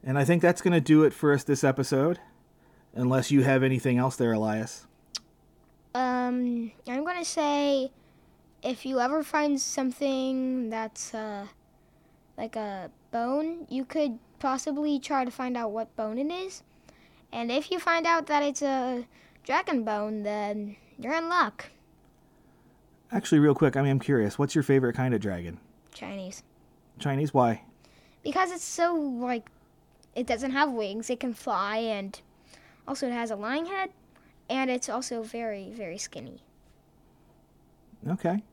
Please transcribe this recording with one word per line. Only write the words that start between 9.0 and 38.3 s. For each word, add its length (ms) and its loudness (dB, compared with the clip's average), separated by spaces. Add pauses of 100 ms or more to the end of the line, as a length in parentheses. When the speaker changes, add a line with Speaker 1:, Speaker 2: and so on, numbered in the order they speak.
Speaker 2:
ever 220 2
find 360 2
something 1080 -2
that's, 460 -8
uh, 320 -8 (920)
like 200 -8
a 340 -8 (220)
bone, 580 -2
you 140 -4
could 340 -2 (220)
possibly 580 -2
try 260 -2
to 60 -4
find 260 -6
out 140 -4
what 260 -6
bone 220 -4
it 120 -2
is. 320 -8 (680)
And 180 -6
if 200 -2
you 80 -2
find 280 2
out 200 2
that 160 2
it's 200 -2
a 440 -2 (380)
dragon 400 0
bone, 380 -2
then 540 -4 (220)
you're 160 -4
in 140 -2
luck. 420 0 (1400)
Speaker 1:
Actually, 280 4
real 160 8
quick, 220 2
I 60 2
mean, 100 4
I'm 80 2
curious. 380 2
What's 160 0
your 100 2
favorite 320 4
kind 180 0
of 60 2
dragon? 400 -6 (320)
Speaker 2:
Chinese. 500 -12 (560)
Speaker 1:
Chinese? 340 -2
Why? 300 4 (600)
Speaker 2:
Because 280 0
it's 140 -8
so, 300 0
like, 540 -4 (680)
it 100 -4
doesn't 260 -2
have 200 2
wings, 380 -4
it 100 -2
can 140 -2
fly, 440 -2
and 420 -4 (680)
also 220 -4
it 40 -2
has 180 -4
a 60 -4
lion 300 -4
head, 240 -4 (580)
and 220 0
it's 180 -4
also 340 -6
very, 480 -8
very 280 -10
skinny. 440 -12 (1700)
Speaker 1:
Okay. 340 0 (100)